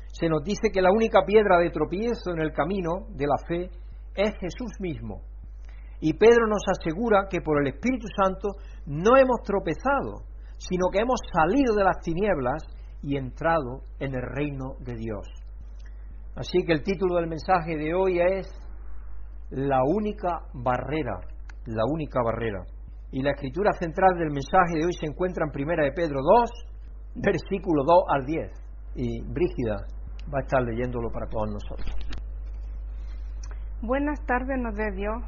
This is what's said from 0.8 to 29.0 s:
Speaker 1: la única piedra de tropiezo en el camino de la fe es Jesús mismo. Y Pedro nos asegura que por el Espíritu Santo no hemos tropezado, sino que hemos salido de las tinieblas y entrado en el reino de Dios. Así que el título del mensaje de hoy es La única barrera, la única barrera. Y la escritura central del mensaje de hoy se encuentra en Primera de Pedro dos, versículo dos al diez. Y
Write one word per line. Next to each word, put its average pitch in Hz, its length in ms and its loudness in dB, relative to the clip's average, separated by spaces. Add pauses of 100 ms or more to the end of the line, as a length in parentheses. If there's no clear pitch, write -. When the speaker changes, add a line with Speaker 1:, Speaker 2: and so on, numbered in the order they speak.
Speaker 1:
la 180 100 8
única 220 320 6
piedra 196 360 6
de 170 100 4
tropiezo 180 640 -2
en 165 80 -2
el 156 120 0
camino 175 580 -2
de 151 180 -4
la 143 100 2 (100)
fe 175 220 -4 (460)
es 208 240 2
Jesús 190 400 -6
mismo. 113 420 -6 (800)
Y 156 140 2
Pedro 233 340 8
nos 214 200 2
asegura 196 600 2
que 170 120 0
por 147 200 2
el 139 60 2
Espíritu 233 400 -2 (160)
Santo 190 240 0 (400)
no 175 280 6
hemos 254 280 6
tropezado, 185 840 -2 (320)
sino 180 340 0
que 185 100 2
hemos 240 180 2 (120)
salido 208 440 6
de 208 80 4
las 180 160 4
tinieblas 160 640 0 (400)
y 139 140 -2
entrado 135 640 -2 (160)
en 139 160 -4
el 123 80 -2
reino 135 560 -4
de 120 160 -8
Dios. 110 320 -6 (1080)
Así 180 300 0
que 165 80 4
el - 80 0
título 180 360 0
del 170 100 0
mensaje 165 500 0
de 151 160 -2
hoy 185 260 2
es 185 280 2 (1040)
La 135 340 2
única 190 540 0 (160)
barrera, 123 640 -2 (480)
la 110 180 0
única 139 380 0
barrera. 110 400 -2 (480)
Y 135 100 -2
la 143 100 2
escritura 147 420 0
central 180 440 4
del 165 140 0
mensaje 170 480 4
de 156 60 2
hoy 175 80 2
se 160 120 -6
encuentra 175 400 0
en 147 60 -2
Primera 156 320 0
de 139 80 4
Pedro 143 320 0
dos, 226 260 6 (640)
versículo 165 720 0
dos 170 260 8
al 139 160 2
diez. 131 260 -4 (440)
Y 117 260 -2